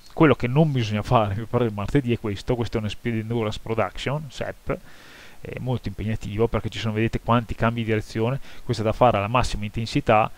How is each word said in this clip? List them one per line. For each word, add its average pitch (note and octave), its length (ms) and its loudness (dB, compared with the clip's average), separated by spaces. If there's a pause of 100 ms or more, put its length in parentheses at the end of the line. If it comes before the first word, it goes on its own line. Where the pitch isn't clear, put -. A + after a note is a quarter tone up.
(120)
Quello D3+ 220 6
che B2 140 0
non D3 240 4
bisogna G#2+ 300 0
fare, G#2+ 320 4
a - 20 -4
mio A2+ 100 -6
parere, A#2+ 240 2
il G#2 40 -6
martedì A#2+ 380 0
è A2 60 2
questo, A2 380 -2
questo A#2 200 -2
è A2+ 40 0
uno G#2 80 -2
speed A#2 260 -4
endurance A2 480 -2
production, A2+ 680 -2
sep, - 480 -6 (640)
è - 200 -10
molto B2 260 -4
impegnativo G#2+ 600 -2
perché A2 200 -2
ci - 120 -8
sono, A2+ 140 -2
vedete A2+ 260 0
quanti A2+ 340 0
cambi A#2 260 0
di A2 60 -4
direzione, A2 540 0 (240)
questo A#2 180 -2
è - 20 0
da G#2+ 80 2
fare A#2 260 4
alla G2+ 100 0
massima A2+ 360 0
intensità, A2+ 720 2